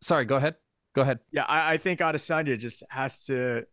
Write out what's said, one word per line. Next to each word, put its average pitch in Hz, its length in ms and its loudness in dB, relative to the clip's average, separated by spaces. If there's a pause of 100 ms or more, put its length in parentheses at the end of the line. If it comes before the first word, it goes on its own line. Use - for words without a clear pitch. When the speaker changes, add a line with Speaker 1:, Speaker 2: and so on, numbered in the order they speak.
Speaker 1:
sorry, 151 220 2
go 135 140 0
ahead. 156 180 0 (380)
Go 139 80 4
ahead. 131 180 2 (120)
Speaker 2:
Yeah, 147 120 0
I, 160 300 2
I 160 40 2
think 170 220 -2
Adesanya 156 580 0
just 117 320 -8
has 135 360 -6
to, 123 480 -2